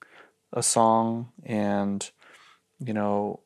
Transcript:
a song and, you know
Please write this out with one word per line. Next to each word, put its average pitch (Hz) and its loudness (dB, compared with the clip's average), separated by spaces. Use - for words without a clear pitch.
a 120 -2
song 113 2
and, 101 -2
you 120 -6
know 104 -2